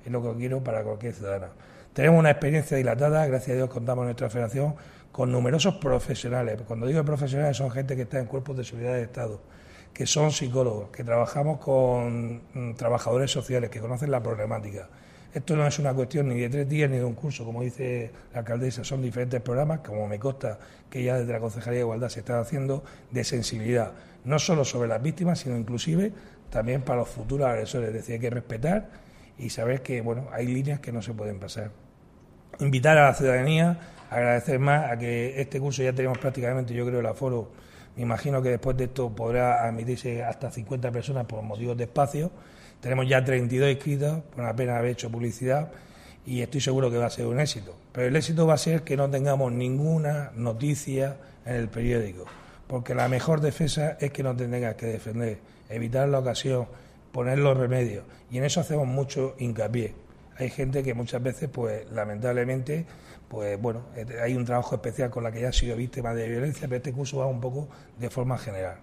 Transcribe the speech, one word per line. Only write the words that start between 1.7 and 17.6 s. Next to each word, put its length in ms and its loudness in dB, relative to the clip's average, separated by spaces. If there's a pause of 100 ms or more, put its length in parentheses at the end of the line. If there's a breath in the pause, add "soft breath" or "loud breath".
Tenemos 280 8
una 100 8
experiencia 480 4
dilatada, 480 4
gracias 240 0
a 60 2
Dios 140 2
contamos 340 -2
en 40 -2
nuestra 220 -2
federación 460 0 (360 loud breath)
con 200 0
numerosos 440 4
profesionales. 920 0
Cuando 180 -4
digo 180 4
profesionales 540 2
son 140 -2
gente 240 -2
que 80 -2
está 160 -4
en 80 -2
cuerpos 280 -6
de 80 -4
seguridad 300 -4
del 120 0
Estado, 360 -6 (500 loud breath)
que 140 -4
son 260 4
psicólogos, 600 0
que 120 -10
trabajamos 540 2
con, 840 2 (100)
mm, 220 -6
trabajadores 560 2
sociales, 400 0
que 80 -8
conocen 320 -2
la 100 2
problemática. 680 -4 (460 loud breath)
Esto 220 0
no 100 4
es 140 2
una 140 2
cuestión 360 0
ni 100 0
de 100 0
tres 200 -2
días 200 2
ni 80 2
de 60 0
un 120 -2
curso, 280 -6
como 200 -6